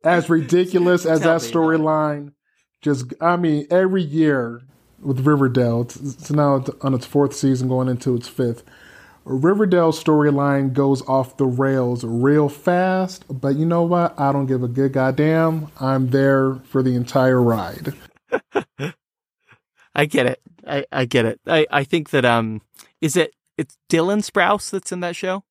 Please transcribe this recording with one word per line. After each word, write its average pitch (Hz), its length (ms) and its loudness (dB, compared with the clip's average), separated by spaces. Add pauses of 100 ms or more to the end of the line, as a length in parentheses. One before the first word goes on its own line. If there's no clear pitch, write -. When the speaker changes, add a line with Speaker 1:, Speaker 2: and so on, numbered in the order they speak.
Speaker 1:
As 170 280 0
ridiculous 175 720 2
as 160 160 2
Speaker 2:
Tell 165 180 2
Speaker 1:
that 160 60 -6
Speaker 2:
me - 60 -10
about 170 100 -2
it. 160 200 2
Speaker 1:
storyline, 151 520 -2 (480)
just, 127 400 -4
I 170 160 2
mean, 156 340 0
every 185 320 2
year 139 600 -2 (380)
with 131 260 -2
Riverdale, 123 560 2
it's, 120 140 -8
it's 135 340 -12
now 143 340 2 (160)
on 135 140 -2
its 123 120 -4
fourth 143 280 0
season, 127 340 0
going 127 200 0
into 127 280 -2
its 120 120 -8
fifth. 120 360 -4 (600)
Riverdale 175 680 2
storyline 143 800 2
goes 139 300 2
off 131 340 -2
the 139 100 0
rails 127 560 0
real 135 460 2
fast, 185 840 -2
but 139 240 -2
you 156 100 -2
know 170 180 0
what? 170 360 0
I 139 140 0
don't 139 140 -2
give 127 180 -2
a 123 40 -4
good 131 260 -2
goddamn. 151 840 0
I'm 131 320 0
there 135 440 2 (100)
for 135 180 -2
the 127 140 0
entire 127 440 2
ride. 110 520 -2 (400)
Speaker 2:
<laughs> - 600 -6 (1000)
I 151 120 0
get 139 200 0
it. 131 140 -4 (260)
I, 139 240 -6
I 131 140 -2
get 120 200 0
it. 110 220 -4
I, 156 240 2
I 143 140 0
think 160 260 -4
that, 135 140 0
um, 113 380 0 (380)
is 151 160 -2
it, 165 180 -2 (240)
it's - 180 -8 (120)
Dylan 185 400 0
Sprouse 202 420 0
that's - 200 -8
in 180 100 -10
that 175 140 -8
show? 190 360 -6